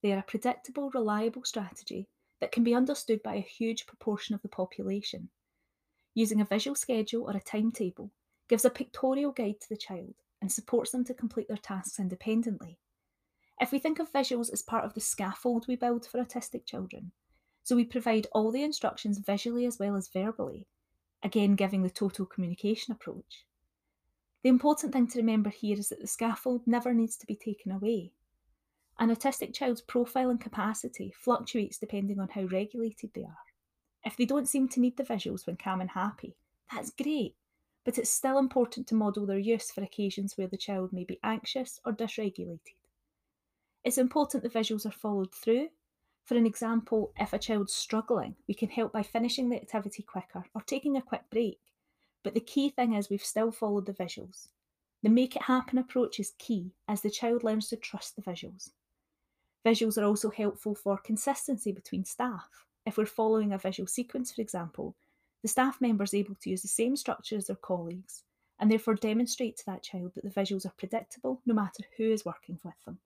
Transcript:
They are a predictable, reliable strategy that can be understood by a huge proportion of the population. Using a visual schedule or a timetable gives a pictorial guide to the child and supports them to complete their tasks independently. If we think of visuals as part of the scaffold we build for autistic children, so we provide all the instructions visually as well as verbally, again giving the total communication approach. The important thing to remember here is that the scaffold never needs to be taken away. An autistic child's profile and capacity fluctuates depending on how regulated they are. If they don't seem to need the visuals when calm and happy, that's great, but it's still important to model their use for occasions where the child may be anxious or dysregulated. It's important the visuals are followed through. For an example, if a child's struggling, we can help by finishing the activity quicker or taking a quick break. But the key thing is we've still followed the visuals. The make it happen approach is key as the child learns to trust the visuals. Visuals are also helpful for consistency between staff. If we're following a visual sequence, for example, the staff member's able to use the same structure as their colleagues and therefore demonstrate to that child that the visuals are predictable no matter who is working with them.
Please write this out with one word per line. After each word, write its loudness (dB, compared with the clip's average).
They 4
are 2
a -2
predictable, -2
reliable 0
strategy -8
that -2
can 4
be 6
understood 2
by -4
a 0
huge -4
proportion -4
of -6
the -10
population. -6
Using 4
a 4
visual 0
schedule 0
or -2
a -2
timetable -2
gives 4
a 8
pictorial 0
guide -2
to -18
the -6
child -10
and 0
supports 0
them 0
to -4
complete -4
their -4
tasks -8
independently. -2
If 2
we 0
think 0
of -4
visuals 0
as -4
part -2
of -6
the -6
scaffold -2
we 0
build 0
for -4
autistic -8
children, -10
so 0
we 6
provide 2
all 4
the 0
instructions 0
visually 0
as -2
well 0
as -4
verbally, -4
again 6
giving 2
the 4
total 0
communication -2
approach. -12
The 8
important 6
thing 4
to -4
remember 4
here -2
is -4
that -8
the -10
scaffold -2
never 4
needs 2
to -18
be -4
taken -6
away. -2
An 4
autistic 0
child's 0
profile 0
and 2
capacity -4
fluctuates 0
depending -4
on -4
how -6
regulated -4
they -8
are. -14
If -6
they 4
don't 2
seem 2
to 0
need 4
the 0
visuals -4
when -6
calm -2
and -4
happy, -4
that's -6
great, -2
but 0
it's 0
still 2
important 2
to 0
model 2
their 0
use 2
for -6
occasions -4
where -2
the -6
child -4
may -6
be -8
anxious -4
or -2
dysregulated. -4
It's 0
important 2
the -4
visuals -2
are -2
followed -2
through. 2
For 2
an 8
example, 0
if -2
a 0
child's 0
struggling, 0
we 0
can -2
help -2
by 0
finishing 0
the 0
activity -6
quicker -8
or -6
taking 0
a 0
quick -8
break. 0
But -4
the 2
key 2
thing 2
is 0
we've -2
still 0
followed 0
the -6
visuals. -8
The 8
make 6
it -2
happen 2
approach 2
is -4
key -2
as -2
the 2
child 0
learns 2
to -4
trust -10
the -12
visuals. -10
Visuals 4
are 4
also 4
helpful -2
for 0
consistency -2
between -6
staff. -6
If -2
we're 4
following 2
a 0
visual -4
sequence, -4
for -6
example, -6
the 0
staff 2
member's 2
able 0
to -10
use -2
the -8
same 2
structure -4
as -4
their -4
colleagues -6
and 6
therefore 4
demonstrate 0
to -12
that -8
child -8
that -10
the -6
visuals -2
are -6
predictable -6
no 4
matter 0
who 2
is 0
working -10
with -14
them. -14